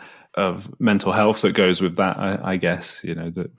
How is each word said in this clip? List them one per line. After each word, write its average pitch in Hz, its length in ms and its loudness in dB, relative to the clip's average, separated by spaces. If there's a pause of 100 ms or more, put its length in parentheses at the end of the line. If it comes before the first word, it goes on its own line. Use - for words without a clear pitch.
(360)
of 95 440 -2
mental 104 320 2
health 107 300 2
that 98 120 2
goes 92 280 4
with 87 160 -2
that, 95 200 0
I, 98 220 -4 (140)
I 92 40 -2
guess, 87 460 -4
you 85 120 -6
know, 85 160 -8
that 87 280 -8